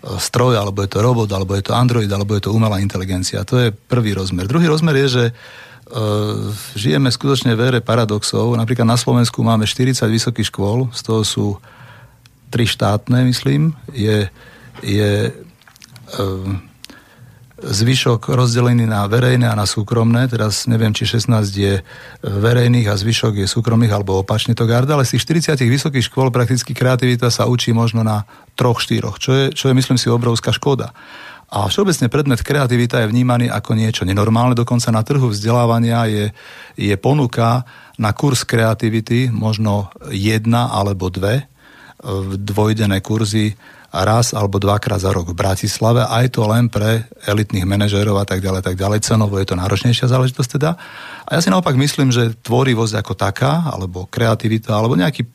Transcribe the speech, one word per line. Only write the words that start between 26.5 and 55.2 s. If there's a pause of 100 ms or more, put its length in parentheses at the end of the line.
kreativita
sa
učí
možno
na (320)
troch,
štyroch,
čo
je,
čo
je,
myslím
si,
obrovská
škoda. (640)
A
všeobecne
predmet
kreativita
je
vnímaný
ako
niečo
nenormálne,
dokonca
na
trhu
vzdelávania
je, (540)
je
ponuka (400)
na
kurz
kreativity,
možno (160)
jedna
alebo
dve,
e, (960)
dvojdenné
kurzy (380)
raz
alebo
dvakrát
za
rok
v
Bratislave,
aj
to
len
pre (240)
elitných
manažérov
a
tak
ďalej,
tak
ďalej.
Cenovo
je
to
náročnejšia
záležitosť
teda. (480)
A
ja
si
naopak
myslím,
že
tvorivosť
ako
taká,
alebo
kreativita,
alebo
nejaký